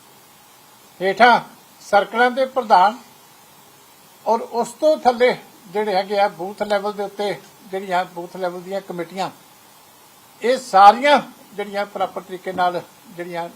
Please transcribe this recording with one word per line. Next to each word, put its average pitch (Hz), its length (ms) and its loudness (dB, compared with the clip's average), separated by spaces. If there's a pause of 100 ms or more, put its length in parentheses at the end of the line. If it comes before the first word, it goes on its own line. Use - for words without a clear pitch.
(1000)
ਹੇਠਾਂ 196 380 4 (500)
ਸਰਕਲਾਂ 226 420 2
ਦੇ 262 140 -2
ਪ੍ਰਧਾਨ 220 520 2 (1300)
ਔਰ 233 160 -2
ਉਸ 233 300 -6
ਤੋਂ 311 260 0
ਥੱਲੇ 240 400 2 (300)
ਜਿਹੜੇ 202 280 -4
ਹੈਗੇ 196 240 -2
ਆ 202 80 2
ਬੂਥ 180 360 -10
ਲੈਵਲ 208 300 -4
ਦੇ 202 100 -8
ਉੱਤੇ 196 320 -6 (360)
ਜਿਹੜੀਆਂ 185 340 -4
ਬੂਥ 175 320 -14
ਲੈਵਲ 180 240 -8
ਦੀਆਂ 190 200 -8
ਕਮੇਟੀਆਂ, 180 480 -10 (1120)
ਇਹ 247 160 0
ਸਾਰੀਆਂ 220 640 6 (340)
ਜਿਹੜੀਆਂ 202 300 -6
ਪ੍ਰਾਪਰ 190 360 -6
ਤਰੀਕੇ 185 320 -12
ਨਾਲ 175 280 -2 (340)
ਜਿਹੜੀਆਂ 170 400 -10